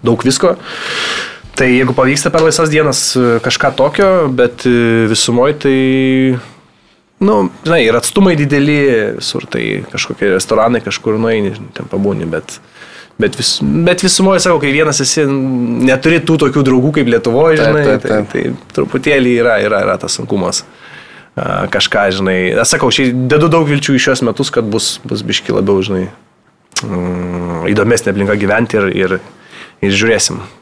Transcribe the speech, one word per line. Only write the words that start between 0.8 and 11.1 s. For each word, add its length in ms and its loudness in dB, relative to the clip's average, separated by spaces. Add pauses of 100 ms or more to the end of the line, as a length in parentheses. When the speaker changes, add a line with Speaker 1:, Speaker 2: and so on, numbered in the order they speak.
Speaker 1:
Tai 100 2
jeigu 280 2
pavyksta 360 0
per 120 2
laisvas 280 2
dienas, 460 0
e, 240 2
kažką 340 0
tokio, 540 2
bet, 380 0
e, 420 4
visumoj 500 2
tai 800 2 (840)
nu, 160 2 (220)
žinai, 240 0
ir 140 2
atstumai 400 2
dideli, 380 2 (400)
visur 320 -8
tai 380 -6
kažkokie 500 -4
restoranai, 500 0
kažkur 320 -4